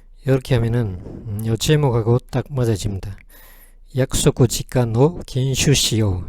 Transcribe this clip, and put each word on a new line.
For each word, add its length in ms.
이렇게 300
하면은, 500
음, 400
요 100
제목하고 640
딱 300
맞아집니다. 680
약속구 540
직간 460
오, 300
긴슈 480
시오. 560